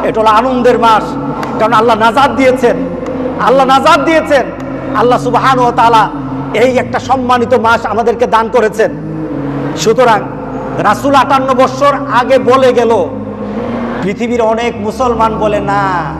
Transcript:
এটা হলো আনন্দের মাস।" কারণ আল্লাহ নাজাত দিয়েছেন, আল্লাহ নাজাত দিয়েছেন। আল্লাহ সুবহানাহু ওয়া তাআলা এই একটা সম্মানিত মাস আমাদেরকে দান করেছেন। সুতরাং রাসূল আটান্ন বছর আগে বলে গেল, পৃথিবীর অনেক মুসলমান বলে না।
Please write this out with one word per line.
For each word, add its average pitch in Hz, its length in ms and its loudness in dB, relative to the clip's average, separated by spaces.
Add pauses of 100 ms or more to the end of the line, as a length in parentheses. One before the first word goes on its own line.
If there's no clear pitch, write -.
এটা 208 160 -2
হলো 220 80 4
আনন্দের 240 500 2
মাস।" 220 240 2 (560)
কারণ 220 140 0
আল্লাহ 226 220 4
নাজাত 233 360 2
দিয়েছেন, 247 460 2 (640)
আল্লাহ 262 240 4
নাজাত 285 340 4
দিয়েছেন। 311 440 2 (520)
আল্লাহ 233 240 2
সুবহানাহু 247 420 0
ওয়া 240 100 2
তাআলা 226 380 4 (440)
এই 247 240 2
একটা 240 220 -2
সম্মানিত 247 540 0
মাস 226 320 0
আমাদেরকে 226 420 0
দান 220 220 0
করেছেন। 214 420 0 (880)
সুতরাং 220 420 2 (580)
রাসূল 254 380 0
আটান্ন 262 380 2
বছর 262 400 2 (200)
আগে 254 260 2
বলে 247 340 4
গেল, 226 340 2 (960)
পৃথিবীর 226 380 -2
অনেক 226 360 0
মুসলমান 220 600 -2
বলে 208 200 0
না। 196 440 -2 (160)